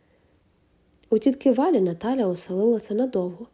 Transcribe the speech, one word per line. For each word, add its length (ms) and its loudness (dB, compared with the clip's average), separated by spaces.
У 80 4
тітки 340 2
Валі 300 2
Наталя 460 -2
оселилася 640 -2
надовго. 600 -4